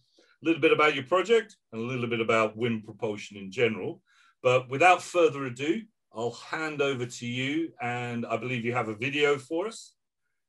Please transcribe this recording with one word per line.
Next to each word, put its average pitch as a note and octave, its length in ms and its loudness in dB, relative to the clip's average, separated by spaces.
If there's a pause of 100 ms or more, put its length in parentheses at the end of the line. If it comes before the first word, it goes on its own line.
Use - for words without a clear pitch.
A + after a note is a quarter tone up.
(440)
a - 20 -6
little D#3+ 140 2
bit D3 140 6
about D3+ 200 6
your C#3 120 -4
project G#3+ 500 2 (160)
and A2+ 100 -6
a A2+ 40 -4
little B2 220 -4
bit A#2 120 -2
about A2 380 2
wind A2+ 260 0
propulsion G#2 540 -8
in G2 120 -12
general. A2+ 520 -2 (420)
But B2+ 260 2
without F3 320 6
further D3 440 2
ado, C#3+ 380 -4 (300)
I'll A#2 240 -6 (140)
hand D#3 300 -4
over C3+ 240 0
to A#2+ 200 -10
you, C3+ 460 -4 (100)
and A#2+ 440 -4
I A2+ 100 -4
believe A#2+ 300 -4
you A#2+ 80 -2
have B2 160 -2
a G#2+ 60 -6
video C#3 420 0
for E3 300 -4
us, - 260 -14 (560)